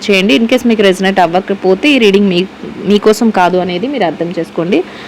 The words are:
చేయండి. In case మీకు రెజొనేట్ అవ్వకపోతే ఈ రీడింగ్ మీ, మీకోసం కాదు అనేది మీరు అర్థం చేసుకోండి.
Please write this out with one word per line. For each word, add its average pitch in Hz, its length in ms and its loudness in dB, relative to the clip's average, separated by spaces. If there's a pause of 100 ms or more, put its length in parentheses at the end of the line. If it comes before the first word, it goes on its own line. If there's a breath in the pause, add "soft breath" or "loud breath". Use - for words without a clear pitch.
(100)
చేయండి. 202 280 2
In 226 80 0
case 240 220 0
మీకు 220 140 2
రెజొనేట్ 190 380 2
అవ్వకపోతే 190 720 0
ఈ 277 80 2
రీడింగ్ 202 300 4
మీ, 180 180 0 (400)
మీకోసం 214 440 2
కాదు 185 280 2
అనేది 180 300 -4
మీరు 269 160 -4
అర్థం 170 340 -4
చేసుకోండి. 170 460 -2 (240 loud breath)